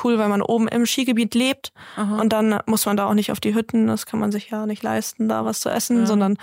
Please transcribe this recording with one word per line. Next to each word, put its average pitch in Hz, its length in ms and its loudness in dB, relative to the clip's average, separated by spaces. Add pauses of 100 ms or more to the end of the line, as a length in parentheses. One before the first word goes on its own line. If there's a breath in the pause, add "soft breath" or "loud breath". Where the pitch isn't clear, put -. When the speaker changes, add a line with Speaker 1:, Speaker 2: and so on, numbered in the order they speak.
Speaker 1:
cool, 240 160 2
weil 214 120 2
man 202 120 2
oben 226 260 0
im 233 180 2
Skigebiet 233 480 0
lebt 262 380 0 (240 loud breath)
Speaker 2:
Aha. 208 220 -2
Speaker 1:
und 220 140 2
dann 214 340 2
muss 220 200 2
man 202 100 2
da 202 100 0
auch 196 80 2
nicht 208 180 2
auf 208 80 -6
die 214 140 -2
Hütten, 226 320 2
das 220 200 -2
kann 220 140 -6
man 214 120 0
sich 208 180 -6
ja 214 160 -6
nicht 214 160 -6
leisten, 220 460 -4
da 220 160 0
was 220 160 -4
zu - 100 -4
essen, 240 300 0
Speaker 2:
Ja. - 60 2
Speaker 1:
sondern 202 360 2